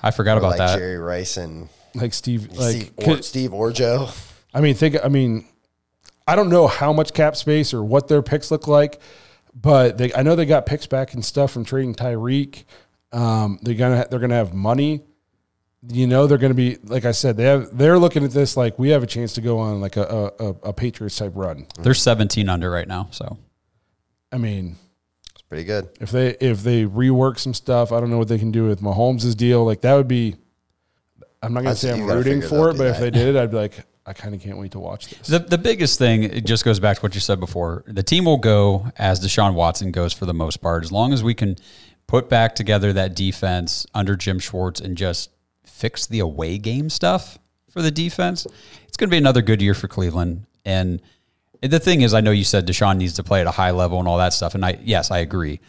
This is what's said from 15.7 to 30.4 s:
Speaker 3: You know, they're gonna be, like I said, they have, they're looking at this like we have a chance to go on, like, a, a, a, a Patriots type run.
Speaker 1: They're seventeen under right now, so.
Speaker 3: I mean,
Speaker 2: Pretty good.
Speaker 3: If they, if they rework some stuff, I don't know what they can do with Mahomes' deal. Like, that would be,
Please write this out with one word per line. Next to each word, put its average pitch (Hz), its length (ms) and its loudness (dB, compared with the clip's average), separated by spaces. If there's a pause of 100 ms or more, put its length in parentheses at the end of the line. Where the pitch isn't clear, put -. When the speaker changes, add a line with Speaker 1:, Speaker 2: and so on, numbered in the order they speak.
Speaker 3:
You 123 200 0
know, 131 200 4
they're 143 100 6
gonna 131 160 4
be, 123 300 0
like 113 200 -6
I 120 80 2
said, 113 240 0
they 117 80 0
have, 131 320 2
they're 160 220 6
looking 160 260 4
at 131 80 -2
this 139 240 0
like 120 220 0
we 131 120 2
have 143 140 4
a - 20 -6
chance 120 280 -6
to 113 60 -6
go 117 200 -2
on, 107 200 -4
like, 98 160 -6
a, 104 60 0 (360)
a, 117 60 -6
a, 104 40 -4 (160)
a 104 80 -6
Patriots 110 440 -8
type 101 180 -6
run. 85 320 -8 (120)
Speaker 1:
They're 120 160 4
seventeen 107 540 2
under 90 220 -2
right 87 180 -4
now, 92 240 -8
so. - 260 -14 (960)
Speaker 3:
I 127 60 -6
mean, 98 380 -4 (760)
Speaker 2:
Pretty 80 120 -10
good. 98 260 -6 (100)
Speaker 3:
If 87 100 -10
they, 127 180 0 (120)
if 117 220 0
they 117 240 2
rework 127 520 2
some 131 140 -6
stuff, 120 400 0
I 117 80 0
don't 120 80 -2
know 117 80 0
what 113 120 0
they 113 100 0
can 110 140 -2
do 113 140 2
with 101 140 0
Mahomes' 113 560 0
deal. 120 300 4
Like, 107 160 -2
that 127 120 6
would 139 140 4
be, 120 260 -2 (1080)